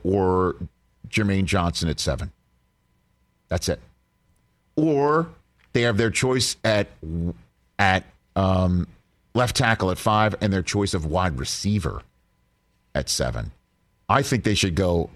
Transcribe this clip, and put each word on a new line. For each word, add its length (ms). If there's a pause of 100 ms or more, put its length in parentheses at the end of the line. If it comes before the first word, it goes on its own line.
or 520 (540)
Jermaine 360
Johnson 440
at 100
seven. 320 (1160)
That's 200
it. 100 (960)
Or 540 (440)
they 80
have 160
their 140
choice 520
at, 240 (920)
at, 240 (320)
um, 520 (460)
left 220
tackle 360
at 60
five 440
and 100
their 100
choice 320
of 120
wide 340
receiver 600 (920)
at 160
seven. 420 (580)
I 120
think 220
they 120
should 200
go 400